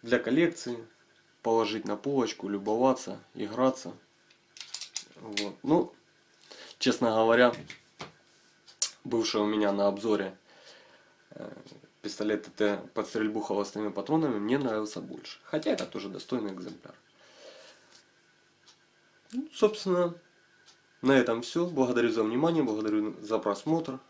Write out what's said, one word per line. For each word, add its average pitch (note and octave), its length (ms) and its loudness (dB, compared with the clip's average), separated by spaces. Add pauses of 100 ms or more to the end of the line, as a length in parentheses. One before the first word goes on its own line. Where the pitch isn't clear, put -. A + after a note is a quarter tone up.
Для A#2+ 140 2
коллекции, C3 580 0 (640)
положить A2 440 0
на G2+ 120 -4
полочку, B2+ 500 -2
любоваться, G#2+ 720 0 (140)
играться. A2+ 580 -2 (1200)
Вот. G#2 480 -8
Ну, - 300 0 (840)
честно A#2+ 320 2
говоря, A2+ 440 6 (1500)
бывший A2+ 380 0
у G#2 60 2
меня G#2+ 240 2
на G2+ 160 4
обзоре, G2+ 500 0 (920)
э, - 200 -14 (520)
пистолет G#2+ 400 -2
Т - 120 -16
Т G2+ 380 0
под A2 140 -2
стрельбу G#2+ 340 -2
холостыми G2+ 480 -4
патронами C#3 480 0
мне A2 220 0
нравился G#2+ 420 -2
больше. - 420 -14
Хотя - 280 -2
это - 160 -4
тоже G2+ 220 -10
достойный G2 440 -6
экземпляр. F2 400 -14 (2500)
Ну, C#4 240 -8
собственно, F3+ 580 2 (880)
на C3 120 6
этом A#2+ 280 4
все. E3+ 240 -2
Благодарю B2 460 2
за A2 100 0
внимание, C#3+ 420 2
благодарю G#2+ 580 0
за G#2+ 180 0
просмотр. C3+ 600 -2 (100)